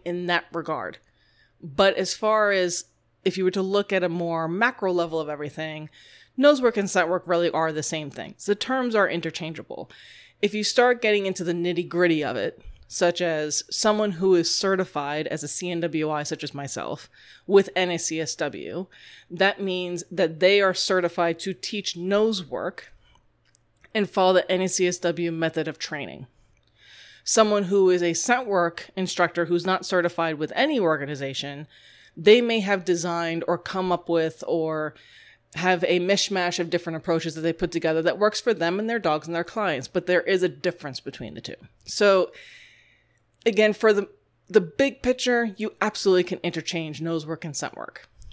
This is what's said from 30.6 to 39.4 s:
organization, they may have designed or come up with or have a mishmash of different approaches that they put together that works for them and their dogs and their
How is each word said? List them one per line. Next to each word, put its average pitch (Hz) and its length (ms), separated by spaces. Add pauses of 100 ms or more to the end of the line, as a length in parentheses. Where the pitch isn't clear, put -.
organization, 143 880 (480)
they 214 280
may 226 180
have 190 240
designed 170 640
or 170 80
come 185 340
up 175 200
with 160 360
or 156 480 (600)
have 175 300
a 180 140
mishmash 180 600
of 170 100
different 165 300
approaches 165 380
that 160 40
they 160 140
put 170 180
together 160 300
that 165 160
works 208 200
for 233 140
them 170 260
and 220 120
their 233 80
dogs 156 280
and 170 80
their 170 100